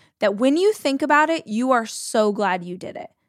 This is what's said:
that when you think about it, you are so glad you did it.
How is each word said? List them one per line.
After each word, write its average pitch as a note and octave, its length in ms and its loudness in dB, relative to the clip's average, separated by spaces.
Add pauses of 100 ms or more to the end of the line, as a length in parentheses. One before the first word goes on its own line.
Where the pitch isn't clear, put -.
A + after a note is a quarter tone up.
(200)
that G3+ 160 0
when C4 220 2
you G4+ 160 4
think C#4 280 -2
about D4+ 280 4
it, E4 180 -4
you A#3+ 240 0
are A3+ 140 2
so G#3+ 480 -2
glad F#3 320 -2
you F3+ 120 -10
did G3+ 200 -14
it. - 140 -16 (180)